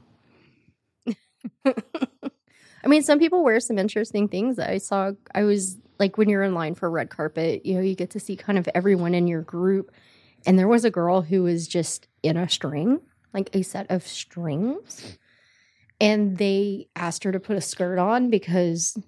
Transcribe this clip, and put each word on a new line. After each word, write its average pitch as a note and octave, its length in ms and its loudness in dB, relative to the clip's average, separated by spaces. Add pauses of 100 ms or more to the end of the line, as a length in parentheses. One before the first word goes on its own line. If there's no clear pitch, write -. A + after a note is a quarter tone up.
(1400)
<laughs> - 220 -16
I - 1200 -6
mean, D4 160 6
some D4 160 4
people E4 240 4
wear A#3 160 4
some A3+ 180 -2
interesting G#3 500 0
things. A3 300 -4
I F#3+ 220 -2
saw, G3 320 -2 (240)
I G#3 80 2
was, G3 340 0 (220)
like, G3 180 2
when G#3+ 120 4
you're G3+ 140 2
in F#3+ 120 0
line E3 200 -2
for F3 140 -4
red D#3 220 -2
carpet, D#3+ 540 -2
you F#3 100 0
know, F#3 60 0
you F#3+ 140 0
get F#3 160 -6
to G#3 80 -10
see G3 160 -8
kind G3+ 220 -2
of F3+ 160 0
everyone F3+ 400 2
in F3 140 4
your E3 160 -2
group. F#3+ 480 -2 (560)
And F#3 100 6
there F#3 100 4
was A#3 160 6
a A3+ 80 2
girl F3+ 300 2
who F3+ 220 0
was E3+ 240 0
just - 400 -4 (160)
in D#3+ 140 2
a F3 120 -2
string, D#3+ 500 0 (340)
like, G3 220 -4
a G3 60 2
set F#3 300 -8
of F#3 160 -2
strings. E3+ 1080 -6 (840)
And G#3 400 2
they G3 560 -2
asked E3+ 280 -6
her F#3+ 80 0
to F#3 80 -4
put G3+ 180 -6
a F3+ 40 -2
skirt F3+ 380 -4
on A#3 320 2
because, F3 680 0 (100)